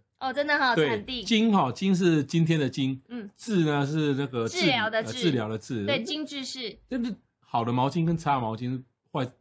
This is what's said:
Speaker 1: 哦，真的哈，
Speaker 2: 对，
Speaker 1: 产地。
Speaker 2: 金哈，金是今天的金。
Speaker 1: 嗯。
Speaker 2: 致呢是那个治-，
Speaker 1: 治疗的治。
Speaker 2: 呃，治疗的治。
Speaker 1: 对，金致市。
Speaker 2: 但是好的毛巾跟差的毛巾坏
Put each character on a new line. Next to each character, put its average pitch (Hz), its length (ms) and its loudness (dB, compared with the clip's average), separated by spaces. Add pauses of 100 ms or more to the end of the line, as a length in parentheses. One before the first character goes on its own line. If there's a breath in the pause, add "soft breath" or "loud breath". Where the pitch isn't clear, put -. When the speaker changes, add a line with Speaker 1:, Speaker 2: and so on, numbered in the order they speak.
(200)
Speaker 1:
哦， 262 120 -6
真 285 140 -2
的 294 140 2
哈， 254 160 4
Speaker 2:
对， 156 140 4
Speaker 1:
产 208 140 -2
地。 247 200 -8
Speaker 2:
金 220 280 4
哈， 151 200 4
金 190 240 2
是 170 280 4
今 165 220 2
天 160 140 2
的 135 100 0
金。 135 380 -2
Speaker 1:
嗯。 233 280 -10
Speaker 2:
致 190 300 0
呢 147 180 2
是 147 300 0
那 139 140 -2
个 117 200 -2
治-， 349 140 -6
Speaker 1:
治 330 60 2
疗 233 200 2
的 220 160 -2
治。 226 60 -10
Speaker 2:
呃， 220 40 -6
治 240 180 0
疗 113 160 0
的 110 100 -4
治。 107 300 -6
Speaker 1:
对， 226 160 0
金 302 200 -6
致 269 220 -10
市。 254 320 -10 (100)
Speaker 2:
但 247 160 -4
是 233 120 -4 (240)
好 117 260 -2
的 120 80 0
毛 127 160 2
巾 165 160 0
跟 170 100 0
差 147 200 0
的 127 60 -2
毛 110 140 -4
巾 127 240 -6 (320)
坏 131 160 -2 (140)